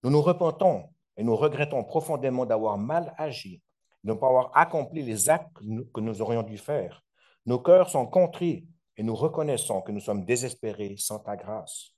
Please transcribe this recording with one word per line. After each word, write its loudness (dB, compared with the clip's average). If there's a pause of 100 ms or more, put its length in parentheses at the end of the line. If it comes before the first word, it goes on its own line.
Nous 0
nous 6
repentons 2 (260)
et -4
nous 4
regrettons 0
profondément -2
d'avoir 0
mal -2
agi, -10 (420)
de -2
ne -4
pas 2
avoir 4
accompli 2
les 0
actes 0
que -20
nous, -6
que -10
nous -4
aurions -2
dû -10
faire. -8 (440)
Nos 2
cœurs 6
sont 0
contrits 0 (280)
et -8
nous -2
reconnaissons -2
que -10
nous -4
sommes -6
désespérés -4
sans -8
ta -10
grâce. -14